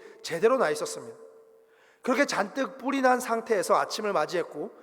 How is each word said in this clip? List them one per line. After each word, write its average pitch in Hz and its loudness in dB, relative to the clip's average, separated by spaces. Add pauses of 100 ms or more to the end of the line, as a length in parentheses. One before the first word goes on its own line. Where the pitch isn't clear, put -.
(220)
제대로 202 2
나 180 4
있었습니다. 147 -6 (840)
그렇게 254 2
잔뜩 247 -4
뿔이 269 -2
난 254 4
상태에서 220 0
아침을 202 0
맞이했고, 160 -2 (120)